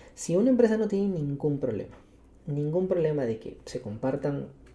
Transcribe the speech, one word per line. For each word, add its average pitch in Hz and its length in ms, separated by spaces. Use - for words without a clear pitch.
si - 220
una 233 120
empresa 233 280
no 220 100
tiene 202 220
ningún 147 500
problema, 110 380
ningún 151 400
problema 156 380
de 113 120
que - 280
se - 160
compartan 135 640